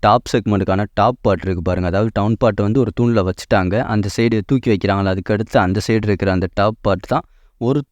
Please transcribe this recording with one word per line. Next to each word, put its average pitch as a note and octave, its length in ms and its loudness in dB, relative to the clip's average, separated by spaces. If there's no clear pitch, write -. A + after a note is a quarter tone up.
டாப் A2+ 220 4
செக்மெண்ட்டுக்கான G2 480 0
டாப் A#2+ 260 2
பார்ட் G2 220 0
இருக்கு F2+ 200 -4
பாருங்க. F2+ 260 -2
அதாவது G2+ 240 0
டவுன் G#2 260 0
பார்ட் A2 220 0
வந்து G#2+ 200 2
ஒரு A2 100 0
தூண்ல A2+ 280 2
வச்சுட்டாங்க. F#2 520 0
அந்த G#2+ 360 -2
சைடு A2+ 300 2
தூக்கி B2+ 240 0
வைக்கிறாங்கல்ல, G2 340 0
அதுக்கு F#2+ 280 -2
அடுத்து G#2+ 260 0
அந்த F#2+ 280 2
சைடு A2+ 160 0
இருக்கிற G2 300 0
அந்த F#2 220 0
டாப் G#2+ 260 0
பார்ட் F#2+ 280 -2
தான் C3+ 120 0
ஒரு C#3 340 0